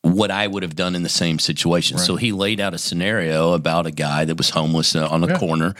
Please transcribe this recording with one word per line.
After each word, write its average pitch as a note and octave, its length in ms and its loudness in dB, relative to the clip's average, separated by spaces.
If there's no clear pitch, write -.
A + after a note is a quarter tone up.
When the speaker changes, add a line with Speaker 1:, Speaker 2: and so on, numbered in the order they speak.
Speaker 1:
what G2 300 2
I G#2 160 0
would G2 160 -4
have D#2+ 120 -8
done F2+ 200 0
in F2 80 -2
the E2 60 -2
same E2 300 0
situation. E2+ 580 0
Speaker 2:
Right. F2 80 0
Speaker 1:
So F2+ 100 0
he A2+ 160 0
laid G2 280 -2
out G2 160 -2
a - 20 -8
scenario F2 760 0
about E2 340 2
a D#2 40 -4
guy D2+ 340 -2
that D#2+ 120 -2
was - 140 0
homeless, D#2+ 440 2
uh, D#2 120 0
on E2 160 2
a F2 40 2
Speaker 3:
Yeah. F3+ 120 0
Speaker 1:
corner. E2 400 0